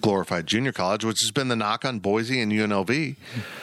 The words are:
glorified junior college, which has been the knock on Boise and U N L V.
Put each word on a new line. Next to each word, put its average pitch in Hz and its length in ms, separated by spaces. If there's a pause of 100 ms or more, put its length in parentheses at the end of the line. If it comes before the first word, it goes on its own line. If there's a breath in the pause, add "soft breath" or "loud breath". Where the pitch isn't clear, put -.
glorified 95 460
junior 120 260
college, 101 320
which 113 160
has - 100
been 135 180
the 120 80
knock 110 280
on 127 140
Boise 113 420
and 107 120
U 107 120
N 104 80
L 98 120
V. 143 320 (460 loud breath)